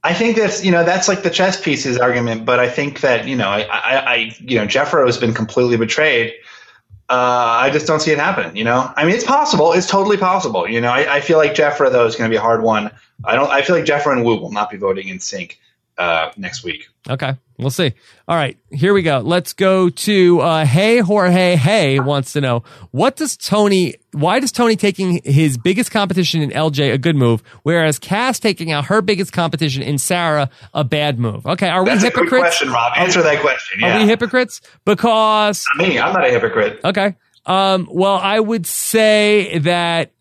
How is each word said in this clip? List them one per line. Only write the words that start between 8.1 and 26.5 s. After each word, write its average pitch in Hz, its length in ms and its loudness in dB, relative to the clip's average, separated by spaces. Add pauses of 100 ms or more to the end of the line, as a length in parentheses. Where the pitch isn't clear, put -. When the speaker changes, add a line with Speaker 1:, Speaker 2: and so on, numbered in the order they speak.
Speaker 1:
it 143 60 0
happen, 147 360 -4
you 107 80 -6
know? 123 340 0
I 147 80 0
mean, 180 120 2
it's 240 80 -4
possible. 269 480 2
It's 180 160 0
totally 196 280 2
possible. 180 520 -2
You 117 120 -2
know, 120 100 0
I, 139 260 0
I 147 40 0
feel 160 160 2
like 151 180 4
Jeffro, 143 360 2
though, 120 160 4
is 113 80 -2
gonna 113 160 -2
be 113 60 0
a 104 40 2
hard 113 220 2
one. 107 300 0 (320)
I 107 100 0
don't, 135 160 2
I 139 120 2
feel 175 120 2
like 165 120 0
Jeffro 147 260 0
and 120 120 0
Wu 113 120 2
will 90 160 -10
not 104 180 -4
be 104 60 -14
voting 95 320 -4
in 92 100 -12
sync, 92 400 -12 (400)
uh, 82 380 -2
next 90 260 -12
week. 85 240 -12 (240)
Speaker 2:
Okay. 131 240 -6 (240)
We'll 127 120 -4
see. 143 220 -2 (360)
All 170 80 0
right. 160 200 -4 (140)
Here 180 240 0
we 196 80 2
go. 147 160 0
Let's 175 340 -2
go 190 360 2
to, 180 520 4
uh, 160 240 2
Hey 196 360 4
Jorge 180 560 2
Hey 147 420 2
wants 139 360 -2
to 147 60 0
know, 123 220 0 (300)
what 226 240 0
does 302 200 -6
Tony, 202 600 0 (160)
why 170 260 0
does 269 140 -2
Tony 226 240 2
taking 185 480 -2
his 139 340 2
biggest 180 320 0
competition 180 500 0
in 143 120 -2